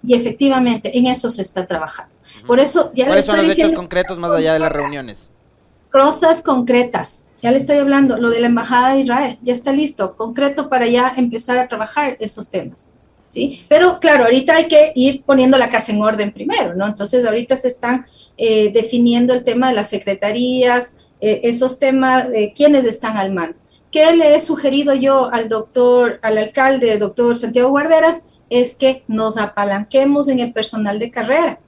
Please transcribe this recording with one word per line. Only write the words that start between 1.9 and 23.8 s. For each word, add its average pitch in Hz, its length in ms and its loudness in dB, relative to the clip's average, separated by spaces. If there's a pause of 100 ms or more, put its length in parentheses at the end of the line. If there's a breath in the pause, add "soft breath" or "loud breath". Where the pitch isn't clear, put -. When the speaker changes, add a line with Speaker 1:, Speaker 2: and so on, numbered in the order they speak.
Speaker 2:
Ujú. 214 80 -20
Speaker 1:
Por 247 140 2
eso 294 340 0
ya 254 100 0
le 277 60 0
Speaker 2:
¿Cuáles 285 160 2
son 311 80 -2
Speaker 1:
estoy 320 120 2
Speaker 2:
los 330 60 2
hechos - 40 0
Speaker 1:
diciendo 320 220 2
Speaker 2:
concretos 180 400 -4
más 170 120 -4
allá 160 240 0
de 156 40 0
las 160 140 -2
reuniones? 143 580 -10 (600)
Speaker 1:
Cosas 302 500 2
concretas. 247 880 -2 (140)
Ya 233 80 0
le 262 60 2
estoy 285 220 0
hablando, 277 400 2
lo 233 120 0
de 233 100 0
la 240 60 0
Embajada 247 480 0
de 269 60 2
Israel, 247 420 -2
ya 247 100 -4
está 247 200 -4
listo, 277 420 -4
concreto 269 540 -6
para 247 180 0
ya 247 300 0
empezar 247 420 -2
a 254 80 -2
trabajar 240 540 -6
esos 208 280 -12
temas, - 400 -10 (420)
¿sí? - 380 -8
Pero, 349 300 4
claro, 294 240 4
ahorita 262 320 2
hay 320 140 4
que 302 260 6
ir 269 300 0
poniendo 262 340 4
la 233 100 2
casa 226 220 -2
en 208 100 -2
orden 214 300 -2
primero, 214 460 -4
¿no? 196 100 -2
Entonces, 214 400 -2
ahorita 233 300 -2
se 262 100 -6
están, 247 400 -4 (300 loud breath)
eh, 214 360 2
definiendo 240 600 2
el 247 80 -2
tema 247 280 0
de 254 40 0
las 208 160 -2
secretarías, 247 1040 -2 (260 soft breath)
eh, 214 220 -2
esos 240 380 -2
temas, 262 520 2
eh, 214 220 -2
quiénes 294 300 4
están 220 320 -4
al 196 160 -4
mando. 185 260 -6 (320 soft breath)